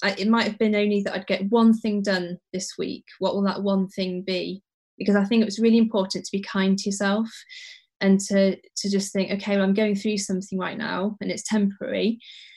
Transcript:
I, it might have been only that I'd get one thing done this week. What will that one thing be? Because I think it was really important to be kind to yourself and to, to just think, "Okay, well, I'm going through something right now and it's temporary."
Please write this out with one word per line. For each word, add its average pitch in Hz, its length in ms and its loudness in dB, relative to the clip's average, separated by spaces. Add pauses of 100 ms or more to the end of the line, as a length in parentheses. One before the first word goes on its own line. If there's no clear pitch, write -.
I, 196 160 0
it 196 100 0
might 226 160 4
have 220 140 -4
been 214 160 2
only 208 280 2
that 202 120 -4
I'd 190 120 -6
get 196 240 -2
one 226 240 6
thing 214 260 -2
done 180 380 -2 (160)
this 185 240 -8
week. - 260 -6 (140)
What 185 160 0
will 196 80 0
that 196 200 -2
one 196 260 0
thing 185 340 -6
be? 185 400 -6 (340)
Because 202 200 2
I 202 80 4
think 226 180 4
it - 20 0
was - 140 -6
really 226 180 6
important 208 480 2
to - 80 -16
be 196 100 -2
kind 190 360 0
to 196 100 -6
yourself 202 400 0 (720)
and 196 200 6
to, 196 360 2
to - 340 -8
just 196 220 -2
think, 190 200 -2
"Okay, 202 240 -2
well, 196 100 2
I'm 196 80 4
going 214 200 2
through 208 220 -2
something 190 420 -4
right 180 200 -6
now 185 420 -4
and 196 100 -6
it's 214 160 -6
temporary." 202 720 0 (380)